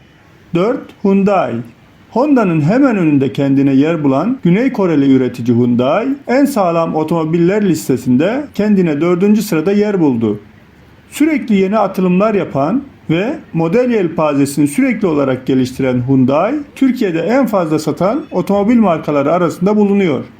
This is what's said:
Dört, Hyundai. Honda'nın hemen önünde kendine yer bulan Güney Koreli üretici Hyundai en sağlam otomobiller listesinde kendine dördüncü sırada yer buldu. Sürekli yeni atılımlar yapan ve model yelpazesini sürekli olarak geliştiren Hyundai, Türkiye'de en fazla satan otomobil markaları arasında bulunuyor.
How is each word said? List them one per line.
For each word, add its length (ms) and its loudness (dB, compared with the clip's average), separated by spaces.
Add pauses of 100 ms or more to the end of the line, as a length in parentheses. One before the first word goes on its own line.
(560)
Dört, 480 -4
Hyundai. 500 2 (580)
Honda'nın 500 2
hemen 360 2
önünde 360 2
kendine 400 2
yer 300 2
bulan 400 0
Güney 300 2
Koreli 380 0
üretici 460 0
Hyundai 500 0 (200)
en 180 2
sağlam 500 0
otomobiller 760 0
listesinde 840 0
kendine 480 0
dördüncü 400 2
sırada 300 -2
yer 280 0
buldu. 400 0 (680)
Sürekli 460 0
yeni 220 0
atılımlar 560 0
yapan 500 -2 (260)
ve 300 -2 (140)
model 380 0
yelpazesini 760 0
sürekli 400 -2
olarak 380 -2
geliştiren 640 -2
Hyundai, 480 2 (200)
Türkiye'de 440 0
en 260 0
fazla 340 -2
satan 520 -2
otomobil 460 0
markaları 560 0
arasında 440 0
bulunuyor. 460 0 (160)